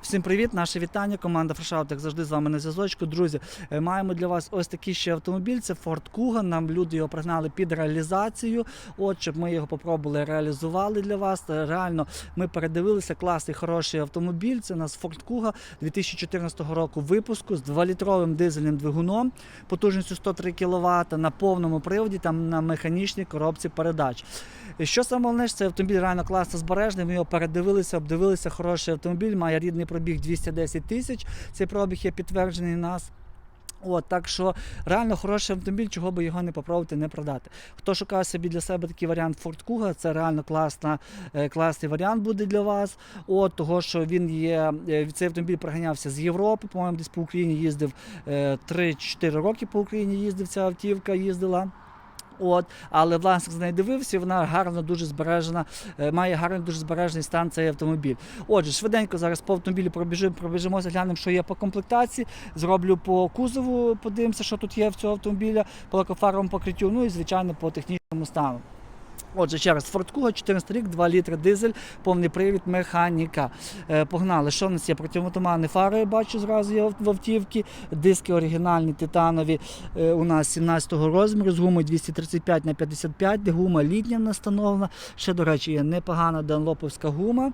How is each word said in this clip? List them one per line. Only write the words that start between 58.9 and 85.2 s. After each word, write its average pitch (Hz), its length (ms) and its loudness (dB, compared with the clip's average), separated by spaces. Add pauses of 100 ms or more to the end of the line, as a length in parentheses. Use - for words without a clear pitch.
зараз 170 240 0
по 196 120 0
автомобілю 185 360 0
пробіжи-, 175 400 0
пробіжимося, 180 600 -2
глянемо, 180 260 0
що 180 160 -2
є 180 120 4
по - 120 -4
комплектації, 233 720 0 (280)
зроблю 180 420 4
по 180 300 2
кузову, 247 760 0
подивимося, 220 400 0
що 208 140 -2
тут - 200 -6
є 214 120 4
в 202 60 -4
цього 208 180 0
автомобіля, 208 520 0 (240)
по 190 80 2
лакофарбовому 190 520 2
покриттю, 190 420 0
ну 240 140 2
і, 226 40 2
звичайно, 175 500 -2
по 160 120 -2
технічному 160 540 -6
стану. 139 340 -2 (800)
Отже, 160 200 2
ще 165 160 4
раз, 143 200 0
Ford 185 200 -2
Kuga, 247 200 2
чотирнадцятий 190 440 -2
рік, 226 100 -2
два 170 220 4
літри 170 280 4
дизель, 202 340 4 (320)
повний 175 260 4
привід, 190 360 2
механіка. 170 840 2 (380)
Е, 156 160 6
погнали, 170 460 2
що 190 160 0
в 185 40 2
нас 170 180 -2
є? 156 60 4
Противотуманні 175 720 0
фари, 196 380 4
бачу, 220 340 0
зразу 208 340 2
є 214 100 4
в, 214 160 2
в 208 100 2
автівці, 208 560 0 (260)
диски 180 420 4
оригінальні, 165 600 4
титанові, 160 640 2 (380)
е, 165 160 6
у 165 100 4
нас 160 240 4
сімнадцятого 165 640 2
розміру, 202 420 4
з 170 80 2
гумою 175 260 6
двісті 160 260 0
тридцять 160 320 -4
п'ять 160 220 4
на 156 80 0
п'ятдесят 151 380 -4
п'ять, 202 320 2
де 202 80 2
гума 170 320 4
літня 220 480 2
встановлена, 202 580 0 (260)
ще, - 180 0